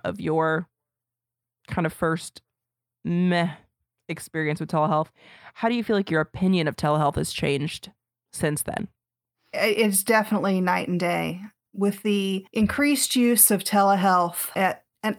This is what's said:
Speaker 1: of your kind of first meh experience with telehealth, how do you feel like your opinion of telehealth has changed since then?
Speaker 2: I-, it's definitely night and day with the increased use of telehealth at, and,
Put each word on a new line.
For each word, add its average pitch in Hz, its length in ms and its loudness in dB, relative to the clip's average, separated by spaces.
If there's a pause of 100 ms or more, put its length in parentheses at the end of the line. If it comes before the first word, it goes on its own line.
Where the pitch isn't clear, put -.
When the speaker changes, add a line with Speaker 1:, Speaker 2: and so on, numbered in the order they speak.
Speaker 1:
of - 160 -6
your 160 480 -2 (960)
kind 170 180 -4
of 156 60 -4
first - 500 -4 (640)
meh 175 520 0 (520)
experience 156 540 -4
with 156 100 -8
telehealth, 156 360 0 (480)
how 226 120 -2
do 240 80 0
you 233 80 -2
feel 214 140 0
like 196 140 -2
your 156 100 2
opinion 180 480 0
of - 80 -4
telehealth 151 380 2
has - 180 -2
changed 143 580 -4 (400)
since 151 300 -2
then? - 260 -6 (640)
Speaker 2:
I-, 208 240 0
it's 208 260 2
definitely 208 560 2
night 180 300 0
and 175 100 0
day 170 420 -2 (320)
with 196 300 -2
the 196 480 0
increased 277 640 0
use 240 360 4
of 196 120 2
telehealth 190 920 2
at, 185 280 -2 (200)
and, 214 160 -2